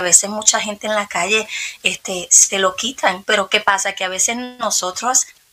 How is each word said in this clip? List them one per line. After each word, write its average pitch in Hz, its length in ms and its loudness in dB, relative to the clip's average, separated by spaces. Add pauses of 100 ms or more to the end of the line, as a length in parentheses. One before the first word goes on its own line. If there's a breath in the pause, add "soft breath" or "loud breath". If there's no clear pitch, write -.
veces 180 280 2
mucha 214 300 0
gente 208 280 -6
en 214 80 0
la 202 120 -2
calle, 208 400 0 (360 loud breath)
este, 180 460 -4
se - 300 4
lo 190 160 4
quitan. 196 480 -2
Pero 202 240 2
¿qué 208 140 0
pasa? 196 320 0
Que - 100 -6
a 185 60 -2
veces 190 260 0
nosotros 240 920 -2 (260)